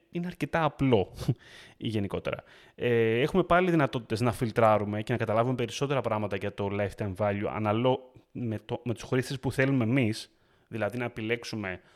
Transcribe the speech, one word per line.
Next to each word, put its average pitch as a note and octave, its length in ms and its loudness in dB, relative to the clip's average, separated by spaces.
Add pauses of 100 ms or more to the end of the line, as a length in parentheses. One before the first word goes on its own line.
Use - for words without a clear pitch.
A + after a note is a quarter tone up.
(120)
είναι F3 160 -6
αρκετά - 360 -2
απλό, B2+ 500 2 (300)
<laughs> - 340 -20
γενικότερα. G2+ 640 -4 (320)
Ε, A#2 460 2
έχουμε F3 220 4
πάλι F3+ 280 4
δυνατότητες B2+ 500 0
να A#2+ 100 2
φιλτράρουμε G#2+ 680 2
και G#2+ 100 -6
να A#2 60 0
καταλάβουμε A2+ 380 0
περισσότερα C3 460 -2
πράγματα G#2+ 340 -2
για G2+ 180 -4
το G2+ 180 -4
lifetime G2+ 460 -4
value, G2+ 360 0
αναλο-, A2 580 0 (200)
με A2+ 340 -6
το, - 180 -6
με A#2+ 100 -2
τους - 100 -10
χρήστες B2+ 360 -2
που B2+ 120 -2
θέλουμε C3+ 320 2
εμείς, A2+ 480 0 (360)
δηλαδή G#2+ 300 -4
να B2 80 -4
επιλέξουμε A2 760 -4 (140)